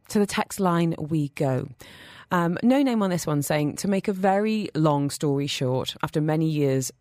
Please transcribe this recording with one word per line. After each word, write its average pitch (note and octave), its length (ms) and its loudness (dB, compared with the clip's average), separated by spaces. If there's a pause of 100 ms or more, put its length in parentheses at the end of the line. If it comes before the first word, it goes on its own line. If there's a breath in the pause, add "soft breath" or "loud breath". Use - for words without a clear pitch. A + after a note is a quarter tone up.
to G#3+ 100 0
the G3+ 60 4
text - 340 -4
line E3+ 380 2
we D3+ 320 -2
go. C3 400 -2 (640 loud breath)
Um, F3 300 2
no C4 180 4
name A#3+ 220 2
on F#3+ 60 0
this E3+ 180 -2
one D3 140 0
saying, D3 360 0
"To F#3+ 100 -4
make G3 200 0
a G#3 60 -2
very G3+ 600 0
long C#3+ 360 2
story C#3+ 380 -2
short, B2+ 540 -2
after D#3 200 -2
many D#3 280 2
years C3+ 520 0